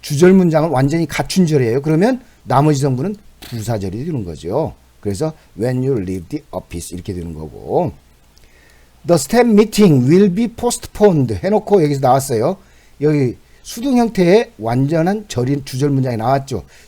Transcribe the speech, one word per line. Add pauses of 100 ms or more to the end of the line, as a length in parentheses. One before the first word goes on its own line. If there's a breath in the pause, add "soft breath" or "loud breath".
주절
문장을
완전히
갖춘
절이에요.
그러면 (220 soft breath)
나머지
성분은 (260)
부사절이
되는
거죠. (240)
그래서 (260 soft breath)
when
you
leave
the
office
이렇게
되는
거고, (1160 soft breath)
the
staff
meeting
will
be
postponed (100)
해놓고
여기서
나왔어요. (440 soft breath)
여기 (260 soft breath)
수동
형태의
완전한
절인
주절
문장이
나왔죠. (240 soft breath)